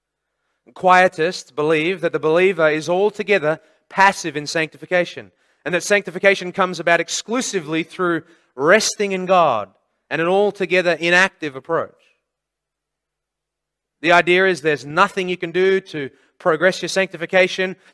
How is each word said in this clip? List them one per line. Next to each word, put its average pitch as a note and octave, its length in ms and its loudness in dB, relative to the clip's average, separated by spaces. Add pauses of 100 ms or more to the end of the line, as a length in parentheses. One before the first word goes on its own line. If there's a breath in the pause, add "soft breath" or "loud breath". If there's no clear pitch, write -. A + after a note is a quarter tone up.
(720)
Quietists F3+ 840 2
believe D#3 460 -2
that D#3+ 120 -2
the D#3 60 -4
believer D#3+ 520 2
is D3+ 180 -4
altogether F3+ 720 -2 (300 soft breath)
passive G3 440 0
in D3 120 -8
sanctification, D#3+ 840 -6 (360)
and D#3+ 80 -4
that E3 80 -4
sanctification F#3+ 680 0
comes F3+ 300 -2
about E3+ 200 2
exclusively E3+ 840 -6
through E3+ 420 -4 (300 soft breath)
resting G3 580 2
in F#3 140 -4
God C#3+ 480 2 (360)
and D3 100 -2
an E3 80 0
altogether F#3 640 0
inactive E3+ 640 0
approach. C3 380 -6 (2000)
The D#3 120 2
idea F3 340 4
is F3+ 140 -2
there's C#3+ 240 -2
nothing F#3 440 -2
you F3+ 80 -4
can F3 140 -8
do F#3+ 300 0
to D3 300 -10 (280 soft breath)
progress F3 440 0
your F3 80 -8
sanctification. F#3 840 -2 (180 soft breath)